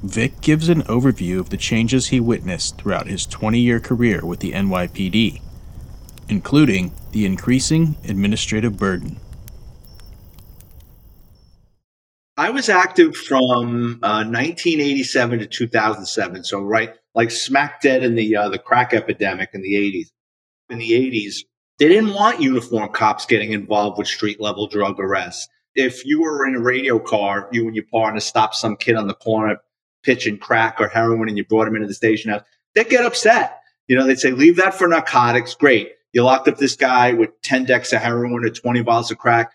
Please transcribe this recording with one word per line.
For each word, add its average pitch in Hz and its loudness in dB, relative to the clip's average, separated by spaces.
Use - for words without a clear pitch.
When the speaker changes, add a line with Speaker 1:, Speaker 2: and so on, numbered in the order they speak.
Speaker 1:
Vic 113 -4
gives 156 2
an 165 4
overview 113 0
of 87 -6
the 98 -6
changes 120 0
he 131 0
witnessed 92 -4
throughout 95 -4
his - -8
twenty-year 117 0
career 113 0
with 85 -6
the - -6
N 98 -2
Y 90 -2
P 95 -4
D, 107 0
including 101 2
the 110 -2
increasing 131 0
administrative 107 -2
burden. 90 -4
Speaker 2:
I - 0
was 262 -2
active 180 4
from, 120 0
uh, 107 0
nineteen 151 -2
eighty-seven 131 0
to 107 -4
two 120 -6
thousand 107 -2
seven. 92 -6
So 98 -6
right, 110 -2
like, 117 2
smack 139 -2
dead 131 4
in 120 0
the, 107 2
uh, 104 0
the 95 -6
crack 120 0
epidemic 95 -2
in 98 -10
the 98 -2
eighties. 98 -2
In 117 -10
the 113 2
eighties, 117 -2
they 143 6
didn't 208 4
want 208 2
uniformed 120 -2
cops - 0
getting 107 0
involved 104 -2
with - -4
street 104 -4
level 104 -4
drug 101 -2
arrests. 95 -4
If 127 -2
you 151 2
were 147 0
in 131 -2
a 120 -2
radio 127 0
car, 101 -2
you 117 0
and 110 -6
your 107 -6
partner 110 0
stopped - 0
some 110 -4
kid 117 0
on 107 -2
the 98 -6
corner 110 -2
pitching 120 0
crack 113 0
or 101 2
heroin 113 0
and 104 -4
you 101 -4
brought 110 2
him 110 -4
into 107 -4
the 98 -8
station 107 0
house, 104 -4
they'd 226 0
get 247 4
upset. 233 2
You 127 4
know, 131 4
they'd 131 4
say, 131 2
"Leave 147 6
that 190 2
for 185 2
narcotics. 123 2
Great. 120 4
You 120 2
locked 127 4
up 117 0
this 139 0
guy 123 4
with 113 2
ten 131 0
decks 127 0
of 113 0
heroin 120 -2
or 113 0
twenty 120 -2
vials 117 0
of 107 -8
crack. 117 2